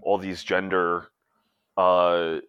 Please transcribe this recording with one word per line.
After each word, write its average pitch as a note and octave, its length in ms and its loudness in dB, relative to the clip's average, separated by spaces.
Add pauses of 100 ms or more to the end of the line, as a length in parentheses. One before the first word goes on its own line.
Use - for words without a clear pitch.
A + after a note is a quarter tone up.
all G2 160 0
these F#2 260 -8
gender, F2+ 680 -2 (680)
uh, F2 600 2 (120)